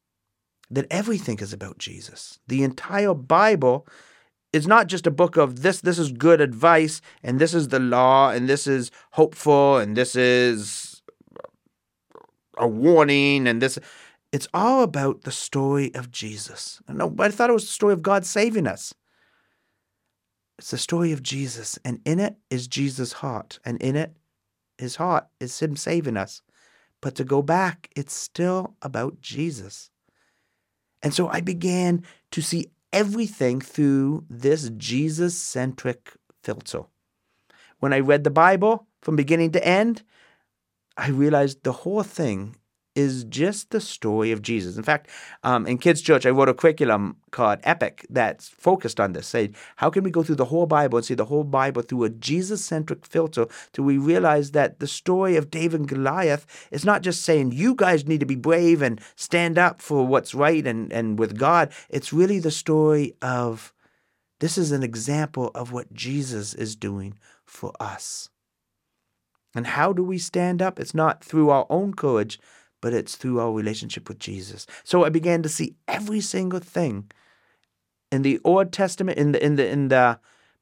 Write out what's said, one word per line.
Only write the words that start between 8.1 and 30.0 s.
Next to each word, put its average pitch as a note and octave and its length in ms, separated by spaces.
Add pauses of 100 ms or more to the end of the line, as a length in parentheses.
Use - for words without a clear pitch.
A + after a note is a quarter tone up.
and B2 180
this C#3+ 200
is C3 240 (200)
hopeful, C#3+ 680
and G#2+ 180
this B2 180
is B2 880 (1500)
a A#2 120
warning, C#3 800
and A#2 120
this, - 200 (500)
it's C#3+ 240
all A#3+ 300
about C#3 380
the C3 100
story C#3 640
of B2 160
Jesus. - 760
No, D#3 220
but F#3 160
I G#3 80
thought A#3+ 160
it A#3+ 40
was G#3+ 100
the - 80
story G3+ 200
of E3+ 100
God G3 220
saving G#3+ 440
us. - 260 (1700)
It's - 120
the B2+ 40
story E3+ 360
of C3+ 100
Jesus, B2 640
and A#2+ 180
in E3 160
it G#3 160 (140)
is B2 180
Jesus' C3 460
heart, - 500
and B2 160
in C3 160
it, D#3 180 (640)
his B2+ 200
heart E3+ 300 (140)
is B2 180
him D#3 160
saving D3 440
us. - 240 (580)
But C3+ 140
to C3+ 100
go C#3 160
back, E3+ 560
it's C#3 160
still F#3 720
about C3 400
Jesus. B2 680 (1120)